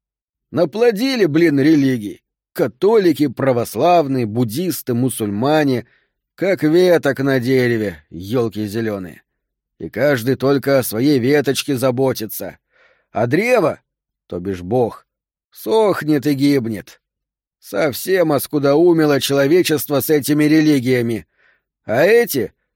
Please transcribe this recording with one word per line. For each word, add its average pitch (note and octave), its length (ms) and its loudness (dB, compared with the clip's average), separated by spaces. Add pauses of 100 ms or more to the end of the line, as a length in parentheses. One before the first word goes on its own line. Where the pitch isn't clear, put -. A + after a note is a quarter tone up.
(500)
Наплодили, A3 720 0
блин, D#3 340 2
религии. C3+ 640 2 (300)
Католики, F3 720 2
православные, C3 1000 0
буддисты, B2 680 -4
мусульмане — B2 920 -2 (500)
как F3+ 260 -2
веток D#3 580 2
на C3+ 200 0
дереве, A#2 680 0
ёлки G#2+ 560 -4
зелёные. G2+ 560 -8 (560)
И E2+ 100 -12
каждый B2+ 480 -2
только C#3 420 0
о A#2+ 60 0
своей C3+ 340 0
веточке C#3 580 0
заботится. A#2+ 840 -4 (520)
А A2 160 -2
древо, F#3 540 0 (460)
то F2+ 120 -10
бишь F2+ 240 -8
Бог, A2 440 -4 (440)
сохнет D#3+ 760 0
и D3 80 0
гибнет. C3 680 -2 (580)
Совсем E3 720 -2
оскудоумело D3 880 2
человечество C#3 800 0
с - 100 -4
этими D3+ 340 2
религиями. C3 840 2 (580)
А A#2 180 0
эти, F#3+ 500 2 (240)